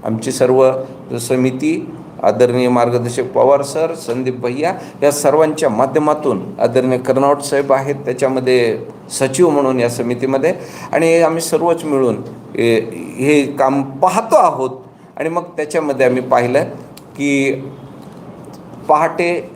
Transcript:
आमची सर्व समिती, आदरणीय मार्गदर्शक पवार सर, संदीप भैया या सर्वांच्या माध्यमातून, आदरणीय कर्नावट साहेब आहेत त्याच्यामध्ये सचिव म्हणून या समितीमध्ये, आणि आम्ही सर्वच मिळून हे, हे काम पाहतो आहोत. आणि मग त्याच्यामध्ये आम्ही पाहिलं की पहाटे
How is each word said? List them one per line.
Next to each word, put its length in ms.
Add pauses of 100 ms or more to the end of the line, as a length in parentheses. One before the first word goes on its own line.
आमची 260
सर्व 400 (500)
समिती, 720 (300)
आदरणीय 460
मार्गदर्शक 540
पवार 380
सर, 320
संदीप 460
भैया 340 (300)
या 80
सर्वांच्या 580
माध्यमातून, 720 (180)
आदरणीय 380
कर्नावट 440
साहेब 320
आहेत 220
त्याच्यामध्ये 840 (300)
सचिव 400
म्हणून 300
या 100
समितीमध्ये, 640 (380)
आणि 300
आम्ही 200
सर्वच 420
मिळून 320 (420)
हे, 220 (380)
हे 260
काम 400
पाहतो 520
आहोत. 340 (480)
आणि 120
मग 140
त्याच्यामध्ये 600
आम्ही 160
पाहिलं 420 (540)
की 460 (1200)
पहाटे 680